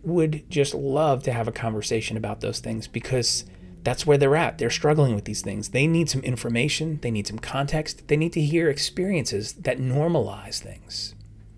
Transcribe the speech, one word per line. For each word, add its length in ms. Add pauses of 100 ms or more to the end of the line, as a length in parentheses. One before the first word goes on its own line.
would 480
just 240
love 480
to 100
have 160
a 40
conversation 640
about 280
those 180
things 260
because 600 (360)
that's 240
where 120
they're 180
at. 220
They're 100
struggling 460
with 100
these 160
things. 300
They 160
need 240
some 100
information. 800
They 100
need 160
some 120
context. 680
They 120
need 160
to 80
hear 260
experiences 880
that 240
normalize 800
things. 540 (440)